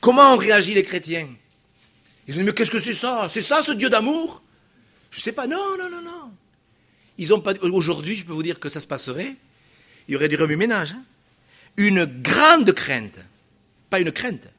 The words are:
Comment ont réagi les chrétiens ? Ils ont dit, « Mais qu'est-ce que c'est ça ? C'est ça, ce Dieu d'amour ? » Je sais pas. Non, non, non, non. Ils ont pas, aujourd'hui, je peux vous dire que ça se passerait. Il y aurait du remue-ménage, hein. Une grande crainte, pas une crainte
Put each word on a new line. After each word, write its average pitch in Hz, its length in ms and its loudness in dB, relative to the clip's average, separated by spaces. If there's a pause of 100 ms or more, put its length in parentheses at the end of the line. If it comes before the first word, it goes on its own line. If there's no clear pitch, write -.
Comment 262 340 10
ont 233 40 4
réagi 208 360 2
les 196 80 4
chrétiens ? 165 460 -6 (1000)
Ils 135 60 -10
ont 156 40 -4
dit, « 190 60 0
Mais 208 80 0
qu'est-ce 226 180 0
que 226 80 -2
c'est 226 160 -4
ça ? 240 380 -4
C'est 220 80 -4
ça, 294 220 0
ce 302 100 -2
Dieu 240 160 -2
d'amour ? » 285 540 -2 (680)
Je - 100 -16
sais 233 120 -8
pas. 254 140 -8
Non, 381 320 -6
non, 370 120 -8
non, 349 120 -14
non. 339 280 -18 (880)
Ils 170 160 0
ont 214 80 4
pas, 196 220 -4
aujourd'hui, 170 540 -2
je 185 80 -12
peux 165 80 -14
vous 160 100 -8
dire 170 180 -8
que 147 80 -10
ça 147 120 -8
se - 60 -12
passerait. 151 500 -8 (720)
Il - 40 -6
y 139 40 -4
aurait 147 120 0
du 151 80 -2
remue-ménage, 160 560 -2
hein. 254 100 -18 (760)
Une 202 280 2
grande 202 680 4
crainte, 113 460 -6 (720)
pas 190 100 0
une 170 120 -2
crainte - 360 -10 (100)